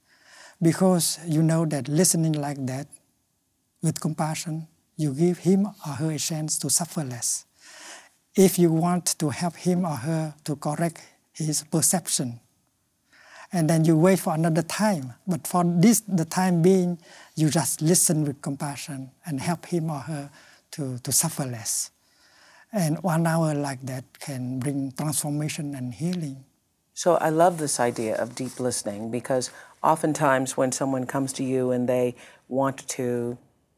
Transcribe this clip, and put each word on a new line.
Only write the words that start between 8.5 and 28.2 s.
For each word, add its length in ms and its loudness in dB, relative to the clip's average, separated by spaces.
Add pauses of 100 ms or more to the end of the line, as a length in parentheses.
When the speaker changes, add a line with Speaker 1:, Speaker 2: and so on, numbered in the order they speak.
Speaker 1:
you 120 6
want 480 0
to 100 0
help 260 -4
him 300 0
or 100 -4
her 480 -4
to 120 -4
correct 460 -4 (320)
his 300 -2
perception, 760 0 (1120)
and 180 2
then 140 4
you 140 6
wait 220 6
for 160 -2
another 260 2
time, 540 -2 (120)
but 200 -2
for 180 2
this, 360 4
the 240 0
time 360 2
being, 380 4 (360)
you 140 2
just 320 0
listen 420 2
with 180 -4
compassion 680 -8 (140)
and 160 -4
help 240 -4
him 240 -2
or 100 -6
her 300 -8 (420)
to, 280 -6
to 120 -6
suffer 340 0
less. 460 -6 (800)
And 320 0
one 240 2
hour 260 2
like 340 -4
that 180 -10 (140)
can 400 -6
bring 340 -4
transformation 840 -4
and 180 -8
healing. 520 -6 (480)
Speaker 2:
So 220 2
I 140 2
love 280 4
this 220 -2
idea 360 0
of 200 -4